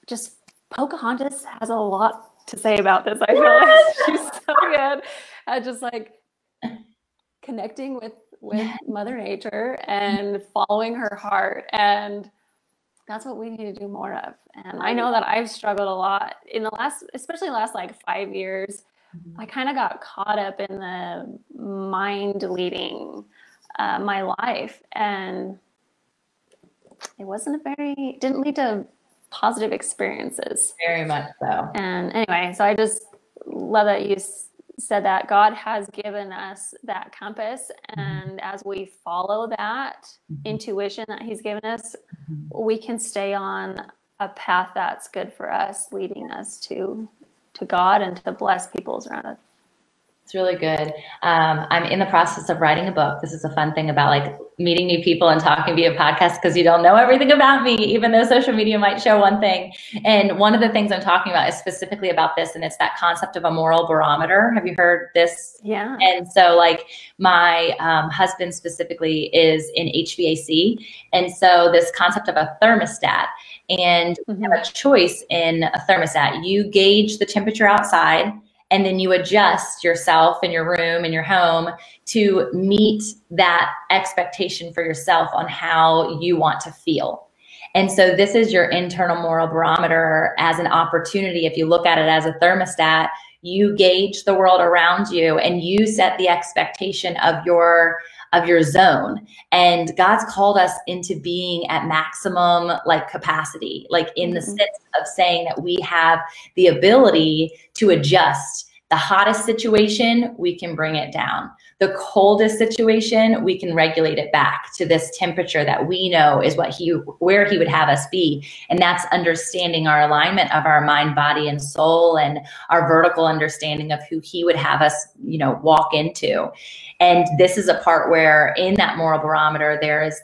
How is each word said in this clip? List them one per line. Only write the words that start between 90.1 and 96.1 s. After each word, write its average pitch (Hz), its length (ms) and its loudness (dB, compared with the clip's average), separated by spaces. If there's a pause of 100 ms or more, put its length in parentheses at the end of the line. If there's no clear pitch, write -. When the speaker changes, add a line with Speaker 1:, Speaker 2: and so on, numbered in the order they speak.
Speaker 2:
as 160 200 0
an 170 80 -2
opportunity. 170 800 0
If 160 100 -2
you 160 100 0
look 170 200 2
at 165 120 4
it 156 100 2
as 160 180 2
a 160 60 -2
thermostat, 170 800 2 (320)
you 202 340 2
gauge 190 480 4
the 196 100 2
world 185 280 6
around 175 460 4
you 165 300 2
and 175 240 0
you 202 240 2
set 214 300 2